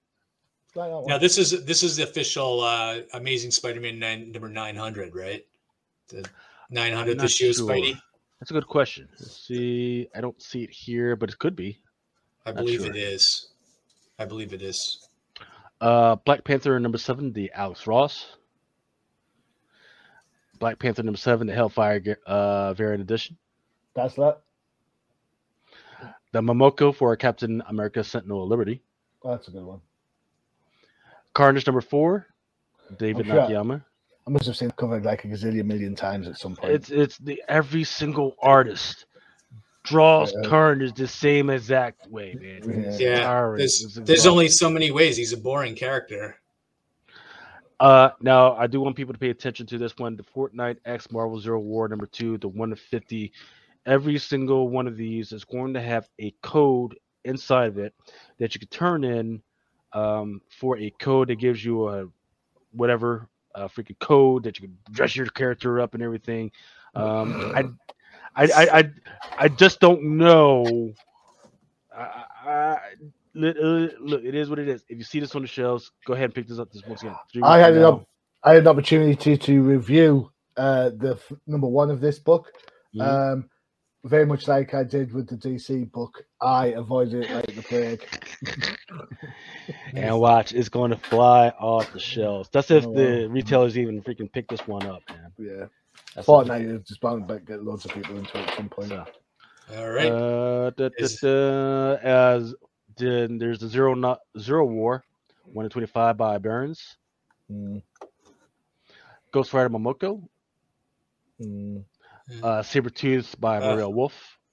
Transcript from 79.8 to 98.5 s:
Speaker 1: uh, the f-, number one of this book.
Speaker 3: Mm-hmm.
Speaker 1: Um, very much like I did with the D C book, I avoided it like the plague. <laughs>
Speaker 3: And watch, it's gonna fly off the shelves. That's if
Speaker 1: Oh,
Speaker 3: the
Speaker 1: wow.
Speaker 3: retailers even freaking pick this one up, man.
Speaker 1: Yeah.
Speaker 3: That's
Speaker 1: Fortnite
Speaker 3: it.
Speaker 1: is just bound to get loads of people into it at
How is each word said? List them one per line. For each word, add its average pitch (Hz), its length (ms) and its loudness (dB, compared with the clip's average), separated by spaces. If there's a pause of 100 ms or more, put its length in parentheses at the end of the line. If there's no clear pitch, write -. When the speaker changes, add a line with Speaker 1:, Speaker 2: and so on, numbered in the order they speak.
Speaker 1:
uh, 131 380 2
the 123 200 -4
f-, - 180 -14 (160)
number 147 180 -2
one 143 240 2
of 135 100 -4
this 147 200 -2
book. 165 320 2 (420)
Speaker 3:
Mm-hmm. 107 60 -8
Speaker 1:
Um, 135 500 0 (540)
very 147 200 4
much 147 240 -2
like 139 240 0
I - 100 -2
did 127 300 -4
with 127 160 -6
the 123 80 -10
D 127 220 -8
C 127 260 -6
book, 117 400 -12 (160)
I 127 280 0
avoided 120 560 -2
it 110 80 -8
like 117 220 -8
the 110 80 -16
plague. 117 440 -6 (360)
<laughs> - 340 -8 (1200)
Speaker 3:
And 110 240 0
watch, 117 340 6
it's 117 160 -2
gonna 120 280 -2
fly 120 540 6
off 113 420 -2
the 92 80 -14
shelves. 104 520 -6
That's 139 180 0
if 147 160 8
Speaker 1:
Oh, 113 80 -8
Speaker 3:
the 120 320 2
Speaker 1:
wow. 113 60 -8
Speaker 3:
retailers 123 460 2
even 107 240 -4
freaking 113 300 -10
pick 123 160 -8
this - 180 -10
one 101 200 -8
up, 92 220 -14
man. 85 300 -20
Speaker 1:
Yeah. 98 280 -14 (480)
Speaker 3:
That's - 120 -14
Speaker 1:
Fortnite 123 360 6
Speaker 3:
it. 113 80 -8
Speaker 1:
is 110 180 -12
just 101 120 -20
bound 117 280 -6
to 107 120 -10
get 104 220 -16
loads 107 220 -10
of - 80 -14
people 101 240 -14
into 98 220 -12
it 92 100 -10
at - 80 -8